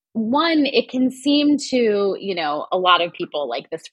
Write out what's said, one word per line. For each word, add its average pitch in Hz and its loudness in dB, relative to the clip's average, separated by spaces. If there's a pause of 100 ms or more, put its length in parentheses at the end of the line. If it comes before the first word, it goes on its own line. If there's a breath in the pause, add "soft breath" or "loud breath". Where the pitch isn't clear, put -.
(140)
one, 285 0
it 240 0
can 254 0
seem 294 2
to, 208 0
you 196 -6
know, 151 -4
a 185 0
lot 180 4
of 170 -2
people 151 -6
like 131 -6
this 160 -10